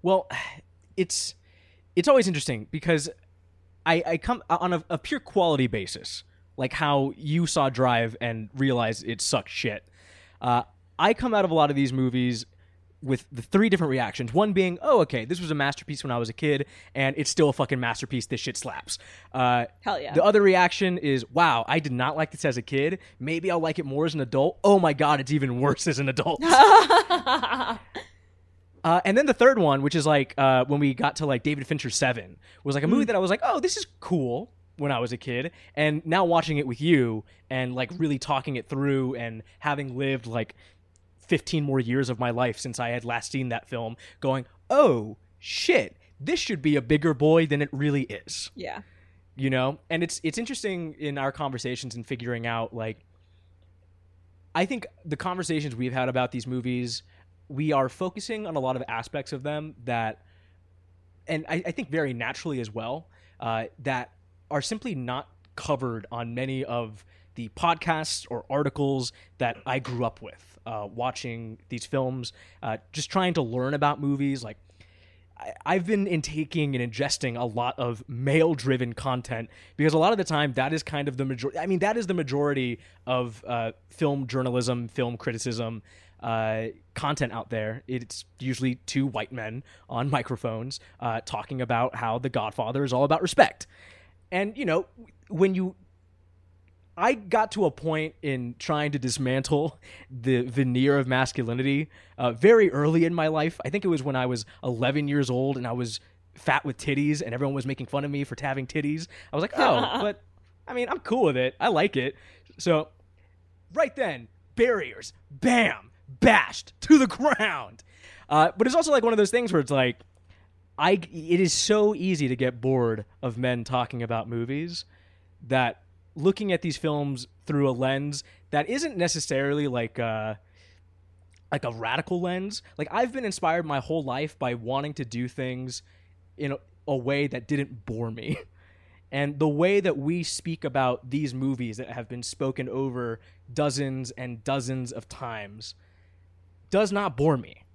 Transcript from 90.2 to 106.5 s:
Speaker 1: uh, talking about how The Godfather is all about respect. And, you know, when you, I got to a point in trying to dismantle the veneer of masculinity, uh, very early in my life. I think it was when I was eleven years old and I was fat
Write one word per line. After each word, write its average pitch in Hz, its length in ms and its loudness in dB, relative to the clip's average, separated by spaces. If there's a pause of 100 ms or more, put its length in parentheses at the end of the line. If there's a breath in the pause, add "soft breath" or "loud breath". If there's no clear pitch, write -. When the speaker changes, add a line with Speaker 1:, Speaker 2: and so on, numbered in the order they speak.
Speaker 1:
uh, 113 260 -4
talking 127 360 -8
about 123 340 0
how 113 240 -2
The 131 100 -4
Godfather 117 540 -2
is 127 100 -2
all 127 100 4
about 156 200 4
respect. - 420 4 (640 soft breath)
And, 202 260 -2
you 269 80 -4
know, 170 200 2 (420)
when 190 260 2
you, 185 220 -2 (1200)
I 247 180 2
got 214 400 0
to 202 120 2
a 147 60 4
point 156 500 -4
in 127 360 -4
trying 147 340 0
to 143 80 -2
dismantle 135 800 0 (300 soft breath)
the 127 340 2
veneer 127 540 2
of 131 100 2
masculinity, 131 840 0 (280 soft breath)
uh, 123 140 0
very 190 400 6
early 156 320 2
in 170 100 2
my 160 140 0
life. 156 380 -2
I - 40 -4
think 196 140 -4
it 190 60 0
was 156 140 0
when 135 120 -2
I 127 120 0
was 117 180 -2 (180 soft breath)
eleven 135 440 0
years 143 220 0
old 131 280 0
and 123 100 -8
I 117 40 -4
was 120 280 -6 (360)
fat - 280 2